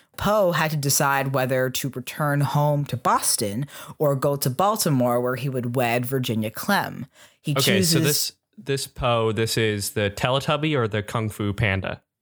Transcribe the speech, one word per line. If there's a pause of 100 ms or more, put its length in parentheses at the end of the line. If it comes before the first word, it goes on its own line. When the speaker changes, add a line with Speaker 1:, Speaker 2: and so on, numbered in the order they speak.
(160)
Speaker 1:
Poe
had
to
decide
whether
to
return
home
to
Boston (320)
or
go
to
Baltimore,
where
he
would
wed
Virginia
Clem. (340)
He
Speaker 2:
Okay,
Speaker 1:
chooses
Speaker 2:
so
this, (240)
this
Poe,
this
is
the
Teletubby
or
the
Kung
Fu
Panda? (220)